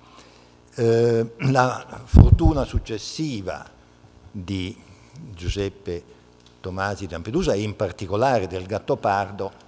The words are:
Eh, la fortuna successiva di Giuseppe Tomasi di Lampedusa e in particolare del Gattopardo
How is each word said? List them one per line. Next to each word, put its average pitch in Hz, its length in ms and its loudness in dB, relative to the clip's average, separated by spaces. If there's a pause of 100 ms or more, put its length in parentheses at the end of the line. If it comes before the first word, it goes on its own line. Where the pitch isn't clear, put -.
(760)
Eh, 117 600 2 (160)
la 127 540 0
fortuna 156 600 8
successiva 107 1040 -6 (600)
di 92 500 -8 (540)
Giuseppe 90 680 -6 (560)
Tomasi 95 460 -6
di 78 60 -10
Lampedusa 117 420 -2
e 101 80 -2
in 107 120 -4
particolare 101 720 -2
del 92 200 -8
Gattopardo 101 840 -4 (160)